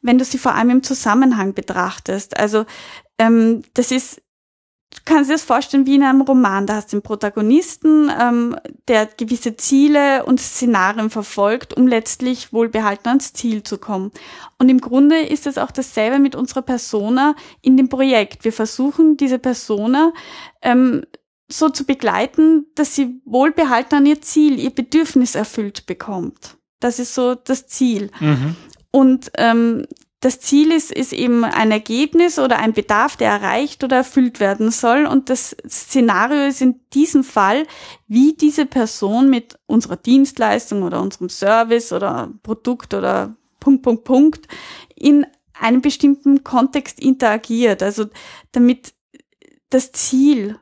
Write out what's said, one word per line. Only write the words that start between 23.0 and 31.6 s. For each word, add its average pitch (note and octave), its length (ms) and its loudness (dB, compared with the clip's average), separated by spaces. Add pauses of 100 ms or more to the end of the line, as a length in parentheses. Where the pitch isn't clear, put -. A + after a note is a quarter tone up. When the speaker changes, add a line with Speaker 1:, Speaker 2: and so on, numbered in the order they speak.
Speaker 1:
wohlbehalten C4 720 0
an C#4 80 4
ihr D4 160 2
Ziel, D4+ 360 2
ihr F#3+ 120 -4
Bedürfnis C4+ 680 0
erfüllt G#3 500 -6
bekommt. - 680 -12 (240)
Das A#3 180 -2
ist B3 160 -8
so B3 220 0
das - 320 -6
Ziel. G#3+ 420 -2 (120)
Speaker 2:
Mhm. D3+ 340 0 (340)
Speaker 1:
Und, C4 460 2
ähm, A#3 500 0 (360)
das C4 180 -2
Ziel D4+ 320 2
ist, D#4+ 220 -2
ist - 180 -6
eben A#3+ 320 0
ein A3 280 0